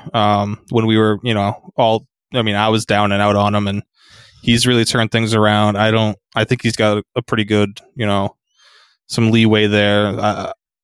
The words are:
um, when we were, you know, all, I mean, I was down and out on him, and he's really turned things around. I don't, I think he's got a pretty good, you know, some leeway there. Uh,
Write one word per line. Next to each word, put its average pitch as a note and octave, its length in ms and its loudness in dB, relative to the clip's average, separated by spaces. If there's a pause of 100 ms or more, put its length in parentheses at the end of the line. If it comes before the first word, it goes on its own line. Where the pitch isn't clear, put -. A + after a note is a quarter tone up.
(160)
um, G#2 440 0 (120)
when A2+ 160 0
we A2 100 2
were, G#2+ 240 2
you A#2+ 140 -4
know, G2+ 420 -4
all, A2+ 300 0 (260)
I B2 80 0
mean, G#2+ 140 -2
I G#2+ 140 0
was A2 180 -2
down G#2 240 0
and G2+ 100 0
out G#2 140 2
on G2+ 180 0
him, G#2 140 -2
and G2+ 160 -6 (580)
he's A#2 240 2
really A#2+ 200 2
turned A2+ 260 -2
things A2+ 240 0
around. G#2 420 2
I A2 140 2
don't, A2 260 0 (180)
I A2 100 0
think - 180 -2
he's A2+ 120 -2
got G#2 280 0 (120)
a A#2+ 60 -2
pretty A2 220 -2
good, G#2 360 0 (160)
you A2+ 120 -6
know, G2+ 280 -2 (680)
some A2+ 240 0
leeway G#2+ 380 4
there. G#2 400 2
Uh, G2 460 -4 (300)